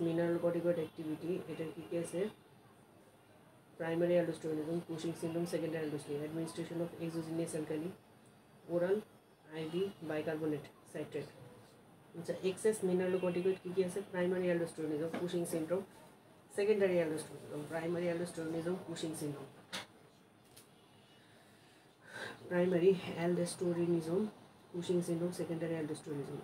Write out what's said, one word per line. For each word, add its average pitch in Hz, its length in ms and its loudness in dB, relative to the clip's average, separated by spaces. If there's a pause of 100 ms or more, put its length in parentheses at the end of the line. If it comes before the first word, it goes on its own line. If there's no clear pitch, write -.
mineralocorticoid 170 720 4 (100)
activity, 160 440 -4 (200)
এটা 160 220 -4
কি 156 160 -10
কি 170 160 -2
আছে? 170 160 -2 (1600)
Primary 170 420 2
aldosteronism, 160 560 -2 (120)
Cushing 160 320 -4
syndrome, 170 320 0
secondary 160 320 -2
aldosteronism, 147 440 -4
administration 165 560 -4
of 170 40 -4 (160)
exogenous 165 540 -4
alkali, 156 300 -2 (840)
oral, 180 220 4 (600)
আইভি 165 260 0 (260)
bicarbonate 156 580 -2 (240)
citrate। 147 400 -6 (880)
আচ্ছা, 170 140 -2 (160)
এক্সেস 214 280 4 (100)
মিনারেলোকর্টিকয়েড 180 760 2
কী 180 120 -6
কী 190 120 4
আছে? 180 120 -4 (120)
প্রাইমারি 180 420 2
aldosteronism, 160 560 0 (120)
Cushing 175 320 0
syndrome, 170 320 0 (720)
সেকেন্ডারি 196 480 6
aldosteronism, 147 560 -4 (100)
প্রাইমারি 170 420 0
aldosteronism, 165 600 -2 (120)
Cushing 165 340 -4
syndrome, 143 280 -6 (3000)
প্রাইমারি 180 420 6 (340)
aldosteronism, 175 960 2 (540)
Cushing 175 340 2
syndrome, 175 320 0
সেকেন্ডারি 165 420 -2
aldosteronism, 147 640 -6